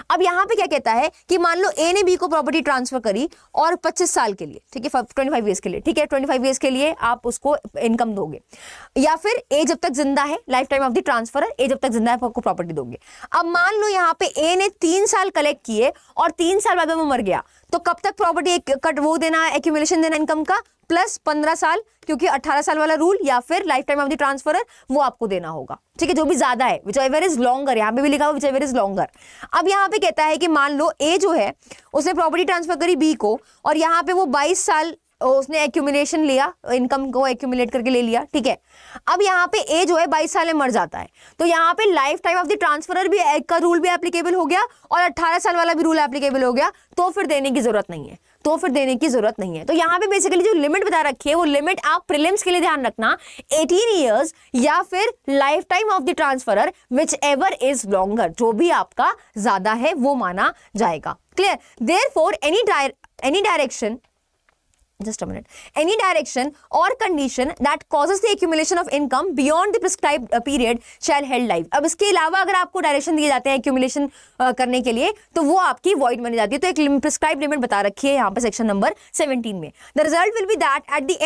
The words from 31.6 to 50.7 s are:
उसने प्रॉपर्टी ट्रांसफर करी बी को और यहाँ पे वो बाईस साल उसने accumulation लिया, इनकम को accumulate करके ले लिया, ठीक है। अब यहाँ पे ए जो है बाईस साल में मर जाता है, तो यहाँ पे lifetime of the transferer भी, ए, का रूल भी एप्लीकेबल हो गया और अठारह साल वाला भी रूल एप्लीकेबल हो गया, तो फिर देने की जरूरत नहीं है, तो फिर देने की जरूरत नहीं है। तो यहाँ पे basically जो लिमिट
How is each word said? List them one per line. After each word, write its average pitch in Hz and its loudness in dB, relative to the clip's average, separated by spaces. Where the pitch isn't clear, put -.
उसने 302 0
प्रॉपर्टी 330 0
ट्रांसफर 339 -2
करी 349 2
बी 311 2
को 214 -2
और 311 2
यहाँ 330 2
पे 370 -2
वो 370 2
बाईस 294 0
साल 320 0
उसने 269 2
accumulation 285 0
लिया, 285 2
इनकम 262 -2
को 262 0
accumulate 247 -2
करके 247 -2
ले 247 2
लिया, 226 0
ठीक 240 -2
है। 220 0
अब 359 2
यहाँ 370 2
पे 392 -2
ए 339 0
जो 349 2
है 330 2
बाईस 311 0
साल 330 0
में 330 0
मर 277 0
जाता 190 -2
है, - -12
तो 330 2
यहाँ 330 4
पे 427 -2
lifetime 339 0
of 302 -2
the 415 0
transferer 339 0
भी, 370 2
ए, 302 2
का 339 0
रूल 349 2
भी 359 0
एप्लीकेबल 349 -2
हो 359 0
गया 370 0
और 339 2
अठारह 349 0
साल 349 0
वाला 339 2
भी 330 0
रूल 320 2
एप्लीकेबल 269 0
हो 247 2
गया, 302 0
तो 359 2
फिर 370 -2
देने 277 0
की 254 2
जरूरत 214 0
नहीं 151 -12
है, - -20
तो 311 2
फिर 359 -2
देने 262 2
की 302 0
जरूरत 226 0
नहीं 180 -6
है। 156 -12
तो 311 0
यहाँ 339 2
पे 427 0
basically 381 2
जो 440 4
लिमिट 339 0